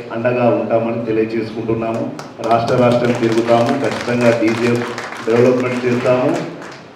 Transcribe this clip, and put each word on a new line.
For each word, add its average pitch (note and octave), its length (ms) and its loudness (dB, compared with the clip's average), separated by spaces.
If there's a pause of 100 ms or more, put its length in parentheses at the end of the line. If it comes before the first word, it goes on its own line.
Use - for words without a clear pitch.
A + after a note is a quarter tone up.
(140)
అండగా A#2+ 360 2
ఉంటామని A2+ 560 0
తెలియజేసుకుంటున్నాము. A2+ 1040 -2 (380)
రాష్ట్ర A#2 260 2
రాష్ట్రం A#2+ 360 4
తిరుగుతాము, A#2 680 2
ఖచ్చితంగా A#2+ 600 0
డీజీఎఫ్ A#2 480 0 (400)
డెవలప్‌మెంట్ B2 560 2
చేస్తాము. B2+ 680 0 (420)